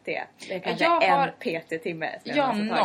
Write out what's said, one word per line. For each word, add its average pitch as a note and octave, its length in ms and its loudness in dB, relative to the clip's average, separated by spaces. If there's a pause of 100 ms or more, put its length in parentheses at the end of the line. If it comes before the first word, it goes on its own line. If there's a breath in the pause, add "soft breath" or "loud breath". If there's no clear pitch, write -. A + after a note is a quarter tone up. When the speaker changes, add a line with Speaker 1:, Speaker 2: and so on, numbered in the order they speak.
Speaker 1:
T. - 180 -6 (240)
Det F#3+ 80 -6
är - 40 -4
kanske - 260 -2
Speaker 2:
Jag E4+ 180 4
Speaker 1:
en - 160 6
Speaker 2:
har - 200 0
Speaker 1:
P E3 300 -4
T-timme D#3+ 560 -6
som A#3+ 100 -4
Speaker 2:
Jag C#4+ 80 4
har B3+ 100 0
Speaker 1:
måste G#3+ 160 -2
ta F3 160 -2